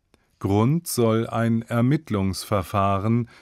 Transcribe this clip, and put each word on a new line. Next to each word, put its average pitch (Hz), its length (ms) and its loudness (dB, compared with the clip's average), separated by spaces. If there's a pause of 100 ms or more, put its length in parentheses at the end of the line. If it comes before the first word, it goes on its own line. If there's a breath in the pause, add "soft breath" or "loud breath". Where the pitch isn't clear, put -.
(380 soft breath)
Grund 113 480 2
soll 113 400 0
ein 113 380 -2
Ermittlungsverfahren 107 1600 0 (140 loud breath)